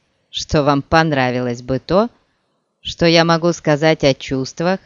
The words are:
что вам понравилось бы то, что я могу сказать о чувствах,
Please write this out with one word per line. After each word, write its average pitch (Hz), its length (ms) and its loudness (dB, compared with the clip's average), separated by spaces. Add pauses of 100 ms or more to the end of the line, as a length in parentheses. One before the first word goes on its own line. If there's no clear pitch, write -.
(300)
что - 340 -2
вам 143 180 2
понравилось 127 800 -2
бы 127 180 -4
то, 202 300 0 (680)
что - 260 -4
я 165 200 4
могу 170 260 2
сказать 156 540 0
о 135 80 4
чувствах, 165 720 -4